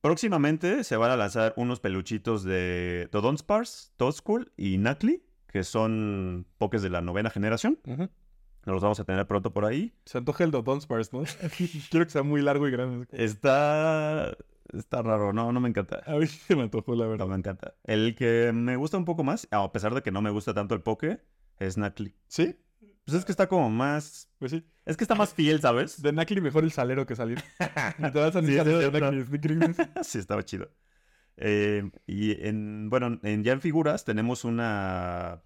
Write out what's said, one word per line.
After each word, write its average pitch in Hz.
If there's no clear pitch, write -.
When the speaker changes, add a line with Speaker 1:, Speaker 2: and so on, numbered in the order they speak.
Speaker 1:
Próximamente 165
se 117
van 117
a 127
lanzar 110
unos 123
peluchitos 98
de 90
Dodonspars, 151
Toedscool 208
y 95
Nacli, 147
que 92
son 104
Pokés 104
de 92
la 87
novena 95
generación. 113
Speaker 2:
Ujú. 135
Speaker 1:
Nos 95
los 92
vamos 104
a 95
tener 95
pronto 101
por 104
ahí. 147
Speaker 2:
Se -
antoja 147
el 160
Dodonspars, 127
¿no? 135
<laughs> 170
Quiero 165
que 165
sea 143
muy 147
largo 143
y -
grande. 123
Speaker 1:
Está, 151
está 120
raro, 107
no, 117
no 123
me 123
encanta. 98
Speaker 2:
A 156
mí 156
sí 151
se 190
me 139
antojó, 113
la 117
verdad. 107
Speaker 1:
No 92
me 95
encanta. 95
El 110
que 117
me 120
gusta 156
un 175
poco 165
más, 156
a 101
pesar 110
de 135
que 98
no 98
me 107
gusta 104
tanto 101
el 90
Poké, 151
es 95
Nacli. 101
Speaker 2:
¿Sí? 202
Speaker 1:
Pues 143
es 185
que 202
está 190
como 160
más 143
Speaker 2:
Pues 131
sí. 165
Speaker 1:
es 156
que 233
está 226
más 202
fiel, 151
¿sabes? 131
Speaker 2:
De 147
Nacli 165
mejor 156
el 160
salero 131
que 117
salir. 123
Speaker 1:
<laughs> 143
Speaker 2:
Y 151
te 147
vas 160
a 175
Speaker 1:
Sí, 143
Speaker 2:
salero 160
Speaker 1:
sí, 139
Speaker 2:
de 147
Speaker 1:
sí, -
Speaker 2:
Nacli, 139
Speaker 1:
no. 120
Speaker 2:
¿sí 143
crees? 165
Speaker 1:
<laughs> 359
Sí, 123
estaba 101
chido. 95
Eh, 104
y 104
en, 107
bueno, 123
en, 107
ya 120
en 135
figuras 156
tenemos 117
una 92